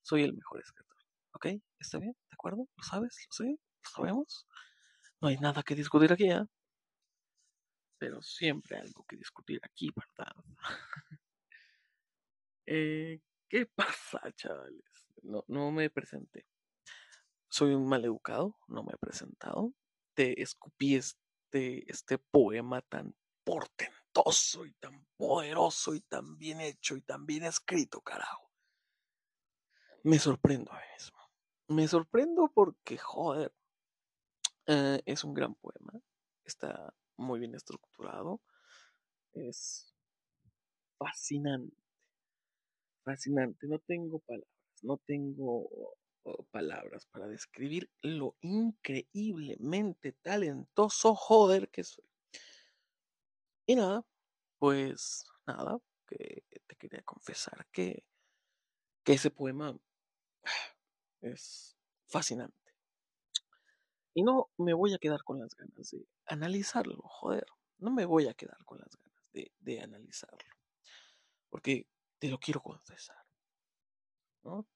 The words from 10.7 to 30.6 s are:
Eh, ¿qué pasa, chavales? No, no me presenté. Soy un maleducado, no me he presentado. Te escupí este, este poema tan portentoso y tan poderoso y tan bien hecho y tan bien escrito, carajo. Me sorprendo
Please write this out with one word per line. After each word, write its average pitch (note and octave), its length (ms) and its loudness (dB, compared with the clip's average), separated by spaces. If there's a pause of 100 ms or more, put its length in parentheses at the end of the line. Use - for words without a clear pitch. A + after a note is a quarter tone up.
Eh, D#3 520 -2 (260)
¿qué - 180 2
pasa, - 540 -4 (160)
chavales? C2+ 480 -10 (400)
No, G#2+ 240 -8
no C#3+ 240 -2
me D#3 180 2
presenté. - 560 -10 (1040)
Soy C#3+ 240 4
un C3+ 140 2
maleducado, B2 720 0 (100)
no A2+ 160 -8
me - 100 -10
he - 40 -12
presentado. - 760 -6 (400)
Te B2+ 280 2
escupí - 560 0
este, - 920 -6
este - 280 -4
poema A#2+ 640 4
tan - 340 -10 (300)
portentoso - 1200 0
y - 80 -20
tan C#3+ 420 -20
poderoso D3 800 0
y - 60 -8
tan D#3 360 -8
bien D#3 220 -8
hecho C#3+ 380 -6
y C3 40 -12
tan C#3 240 -10
bien D#3 200 -4
escrito, - 560 -2
carajo. - 500 -10 (1500)
Me D#3 160 10
sorprendo C3+ 540 2